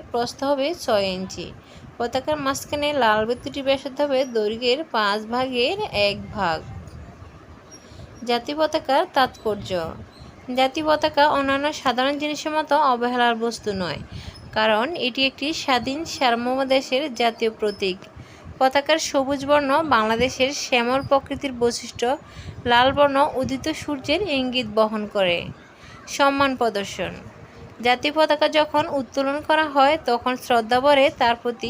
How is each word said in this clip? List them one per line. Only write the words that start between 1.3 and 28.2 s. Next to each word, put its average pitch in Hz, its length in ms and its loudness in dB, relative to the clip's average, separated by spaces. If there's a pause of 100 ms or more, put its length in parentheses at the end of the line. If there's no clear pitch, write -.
পতাকার 262 400 -4
মাঝখানে 285 560 -4
লাল 220 320 4
বৃত্তটি 262 360 -6
ব্যাসার্ধ 269 400 -2
হবে 285 240 2
দৈর্ঘ্যের 233 580 0
পাঁচ 214 420 0
ভাগের 254 520 -2 (160)
এক 202 240 2 (140)
ভাগ। 170 260 0 (1700)
জাতীয় 240 340 -2
পতাকার 311 460 0 (100)
তাৎপর্য। 226 560 -2 (880)
জাতীয় 262 300 0
পতাকা 302 420 2
অন্যান্য 277 460 0
সাধারণ 262 440 0
জিনিসের 302 340 -4
মতো 302 280 0
অবহেলার 247 560 2
বস্তু 226 380 -4
নয়, 175 260 -4 (540)
কারণ 220 320 2 (100)
এটি 254 300 -2
একটি 269 280 -4
স্বাধীন 262 520 -2
সার্বভৌম 247 600 0
দেশের 262 480 0
জাতীয় 226 380 0
প্রতীক। 202 480 -4 (600)
পতাকার 277 400 2
সবুজ 277 460 -2
বর্ণ 285 260 2 (120)
বাংলাদেশের 247 680 2
শ্যামল 254 540 0
প্রকৃতির 269 460 0
বৈশিষ্ট্য, 240 640 -2 (480)
লাল 247 260 6
বর্ণ 277 260 4 (180)
উদিত 254 360 -4
সূর্যের 294 500 -4
ইঙ্গিত 254 540 -2
বহন 214 320 0
করে। 185 300 0 (680)
সম্মান 277 480 2
প্রদর্শন। 190 580 -4 (680)
জাতীয় 247 320 2
পতাকা 302 360 4